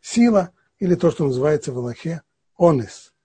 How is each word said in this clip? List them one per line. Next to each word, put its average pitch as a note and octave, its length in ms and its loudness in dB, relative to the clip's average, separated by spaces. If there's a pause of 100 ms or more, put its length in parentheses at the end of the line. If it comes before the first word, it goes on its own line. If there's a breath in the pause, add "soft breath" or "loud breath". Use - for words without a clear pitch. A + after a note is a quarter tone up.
сила, A3+ 500 2 (260)
или F3+ 160 0
то, E3+ 160 2
что D3+ 160 -2
называется C#3+ 460 -2
в B2 80 -8
Аллахе B2 420 -8 (380)
онес. D3 520 0 (140)